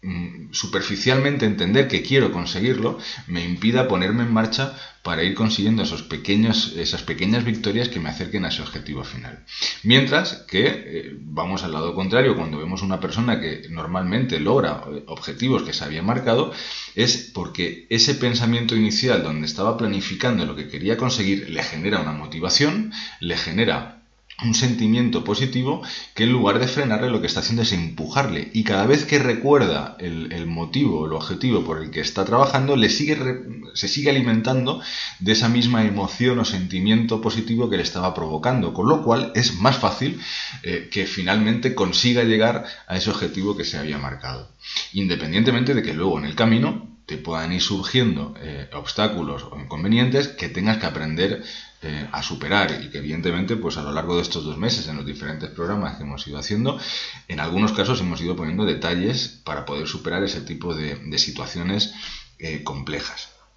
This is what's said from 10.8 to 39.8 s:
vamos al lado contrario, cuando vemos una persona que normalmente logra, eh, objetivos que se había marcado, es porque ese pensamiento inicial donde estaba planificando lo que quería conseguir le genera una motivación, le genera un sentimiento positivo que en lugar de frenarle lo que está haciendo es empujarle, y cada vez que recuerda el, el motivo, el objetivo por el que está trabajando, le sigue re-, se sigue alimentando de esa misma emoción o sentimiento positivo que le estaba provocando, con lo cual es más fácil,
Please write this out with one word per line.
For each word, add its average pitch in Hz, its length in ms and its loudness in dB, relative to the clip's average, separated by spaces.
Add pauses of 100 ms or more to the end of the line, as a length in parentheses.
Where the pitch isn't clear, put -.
vamos 82 460 -4
al 82 80 -4
lado 80 220 -4
contrario, 104 420 2
cuando 78 220 -4
vemos 90 240 -4
una 95 180 -2
persona 107 400 0
que 78 280 -6
normalmente 90 680 -2
logra, 76 540 2
eh, 71 160 -10
objetivos 82 560 -2
que 78 80 -8
se 80 120 -4
había 76 180 -6
marcado, 127 500 2 (420)
es - 400 0
porque 87 560 -6
ese 117 240 4
pensamiento 117 640 2
inicial 107 480 4
donde 76 220 -2
estaba 104 300 0
planificando 98 680 0
lo 73 80 -6
que 73 140 -10
quería 92 280 0
conseguir 101 540 0
le 80 140 -4
genera 90 360 -2
una 76 120 -4
motivación, 90 800 0 (260)
le 85 180 -4
genera 85 640 0 (460)
un 113 100 2
sentimiento 120 680 4
positivo 127 600 2 (320)
que 110 100 4
en 123 80 8
lugar 110 260 6
de 127 80 4
frenarle 123 440 2
lo 110 100 2
que 87 80 0
está - 120 0
haciendo 117 220 2
es 107 100 2
empujarle, 82 800 -2
y 110 120 2
cada 104 220 4
vez 147 180 6
que 143 160 4
recuerda 117 800 4
el, 80 320 -6
el 85 140 -4
motivo, 85 600 0
el 80 60 -4
objetivo 92 500 0
por 80 180 -4
el 76 100 -8
que 78 100 -4
está 95 240 -2
trabajando, 135 500 4
le 110 140 6
sigue - 260 0
re-, 131 280 -4 (320)
se - 120 -4
sigue 143 240 0
alimentando 127 720 2 (400)
de 101 120 2
esa 110 160 4
misma 120 360 4
emoción 107 560 2
o 113 40 2
sentimiento 107 760 2
positivo 113 500 0
que 95 60 0
le 85 80 0
estaba 90 300 -2
provocando, 82 580 0
con 92 160 2
lo 156 160 4
cual 117 320 2
es 117 240 2
más 127 160 6
fácil, - 440 0 (440)